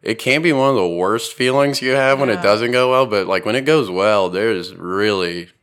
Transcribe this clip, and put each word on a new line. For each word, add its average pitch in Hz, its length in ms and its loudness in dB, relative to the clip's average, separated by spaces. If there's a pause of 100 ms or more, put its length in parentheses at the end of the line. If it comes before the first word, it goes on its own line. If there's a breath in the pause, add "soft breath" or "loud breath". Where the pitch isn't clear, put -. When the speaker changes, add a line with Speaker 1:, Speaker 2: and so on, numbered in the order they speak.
Speaker 1:
it 113 140 -4
can 139 220 0
be 165 120 2
one 135 160 2
of 135 60 2
the 92 120 0
worst 92 460 -2
feelings 135 480 0
you 131 100 -2
have 135 280 2
when 135 100 0
it 107 60 0
Speaker 2:
Yeah. 87 80 -6
Speaker 1:
doesn't 107 280 2
go 127 200 2
well, 131 160 4
but, 101 200 0
like, 92 180 -2
when 107 100 0
it 135 100 -2
goes 147 240 2
well, 95 400 2
there's 95 460 -4
really 90 760 -4 (140)